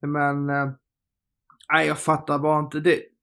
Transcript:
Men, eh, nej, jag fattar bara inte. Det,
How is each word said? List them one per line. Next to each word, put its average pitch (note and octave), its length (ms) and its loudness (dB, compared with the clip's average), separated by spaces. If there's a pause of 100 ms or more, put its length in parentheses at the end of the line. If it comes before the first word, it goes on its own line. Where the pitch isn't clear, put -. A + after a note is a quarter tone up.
Men, C#3+ 500 -2
eh, C#3 200 -2 (1000)
nej, D#3 140 4
jag D3+ 120 -2
fattar D3+ 400 0
bara D3+ 220 2
inte. D3+ 200 -6
Det, D#3+ 220 2 (200)